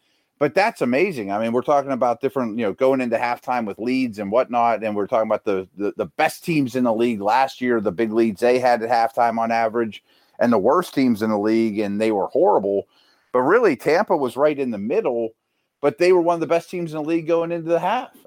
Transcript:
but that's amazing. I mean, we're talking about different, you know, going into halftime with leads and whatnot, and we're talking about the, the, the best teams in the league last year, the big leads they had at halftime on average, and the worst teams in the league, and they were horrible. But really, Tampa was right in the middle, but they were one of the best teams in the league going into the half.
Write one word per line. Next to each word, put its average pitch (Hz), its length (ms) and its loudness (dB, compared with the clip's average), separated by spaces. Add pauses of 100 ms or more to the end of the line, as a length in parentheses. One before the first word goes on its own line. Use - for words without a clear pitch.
(400)
but 147 140 0
that's 202 280 0
amazing. 127 500 0
I 101 80 -2
mean, 113 140 -2
we're 123 80 0
talking 139 320 0
about 120 260 0
different, 120 400 -4
you 117 60 0
know, 95 80 0
going 131 260 2
into 117 180 -2
halftime 120 480 -4
with 98 140 -10
leads 120 400 -2
and 101 100 -6
whatnot, 117 540 0
and 104 100 -2
we're 101 140 -2
talking 110 220 0
about - 160 -2
the, 95 320 -2
the, 101 180 -4
the 101 120 -4 (100)
best 156 260 -2
teams 139 320 -2
in 127 80 0
the 117 100 2
league 117 280 -2
last 127 400 0
year, 120 180 0
the 104 140 -2
big 110 180 -2
leads 113 300 0
they 123 180 4
had 120 240 2
at 113 60 -4
halftime 117 500 0
on 113 140 -2
average, 113 500 -2 (340)
and 120 140 2
the 113 60 4
worst 143 360 2
teams 123 280 2
in 110 80 -2
the 104 100 0
league, 110 400 0
and 101 220 -2
they 113 100 0
were 98 160 0
horrible. 120 600 0 (460)
But 123 80 2
really, 185 340 4
Tampa 180 400 0
was 127 220 -2
right 147 200 2
in 131 140 -4
the 107 60 -6
middle, 120 540 -2 (500)
but 143 160 0
they 180 160 4
were 175 80 4
one 170 140 2
of 165 40 -6
the 156 80 -4
best 165 220 0
teams 170 240 -6
in 156 80 -6
the 147 80 -6
league 165 180 -2
going 165 240 0
into 170 180 -6
the 170 120 2
half. 220 300 -4 (160)